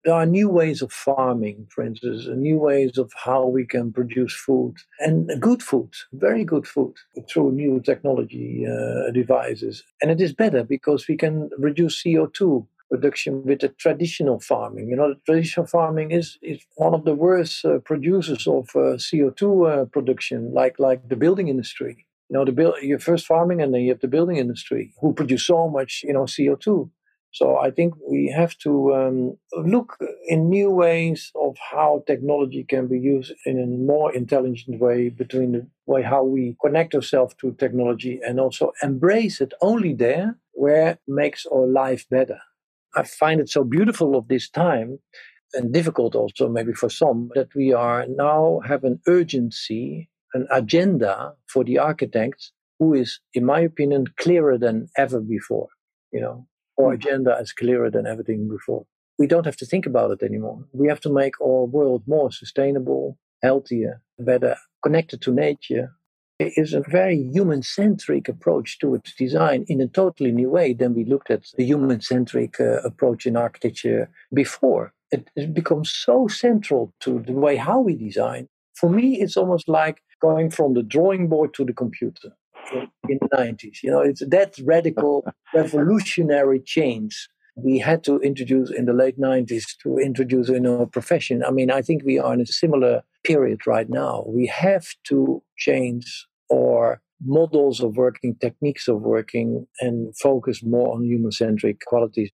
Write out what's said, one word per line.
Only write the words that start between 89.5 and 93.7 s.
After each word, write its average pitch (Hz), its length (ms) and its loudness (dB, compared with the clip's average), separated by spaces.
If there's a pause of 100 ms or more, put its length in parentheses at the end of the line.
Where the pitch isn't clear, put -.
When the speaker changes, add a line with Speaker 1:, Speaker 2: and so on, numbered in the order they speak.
Speaker 1:
to 131 160 -2
introduce 127 500 0
in 127 160 2
our 120 220 2
profession. 127 560 -2
I 135 80 -2
mean, 131 180 2
I 131 140 0
think 151 200 -2
we 135 140 2
are 131 160 0
in 123 80 2
a 117 60 -2
similar 127 560 2 (200)
period 127 440 2
right 113 200 0